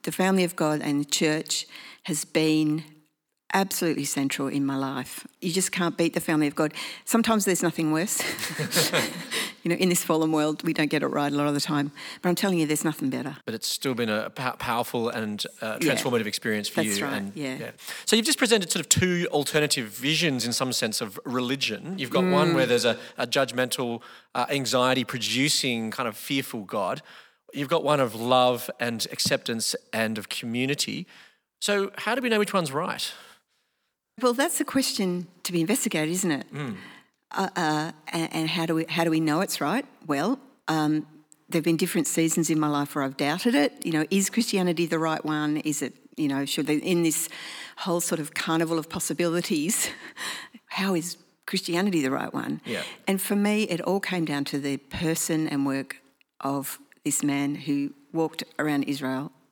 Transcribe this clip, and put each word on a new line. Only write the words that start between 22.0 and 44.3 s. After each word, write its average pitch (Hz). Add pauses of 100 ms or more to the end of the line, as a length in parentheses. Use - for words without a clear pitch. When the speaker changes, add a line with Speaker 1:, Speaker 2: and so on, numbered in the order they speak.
Speaker 2:
got -
one -
Speaker 1:
Mm. -
Speaker 2:
where 131
there's 117
a, 113 (200)
a 123
judgmental, 123 (340)
uh, 123 (560)
anxiety-producing, 117
kind 120
of 104
fearful 131
God. 101 (500)
You've 139
got 165
one 143
of 113
love 123
and 117
acceptance - (180)
and 110
of 101
community. 135 (540)
So 202
how 220
do 262
we 247
know 220
which 208
one's 160
right? - (1120)
Speaker 1:
Well, 247
that's 302
a 294
question 185 (180)
to -
be 175
investigated, 165
isn't 185
it? 139
Speaker 2:
Mm. 135 (540)
Speaker 1:
Uh, 190
uh, 156 (200)
and, 165
and 160
how 165
do 165
we, 165
how 165
do 170
we 160
know 156
it's -
right? 196 (220)
Well, 160 (280)
um, 151 (420)
there've 160
been 165
different 175
seasons 165
in 156
my 151
life 143
where 143
I've 135
doubted 175
it. 285
You 170
know, 156
is 196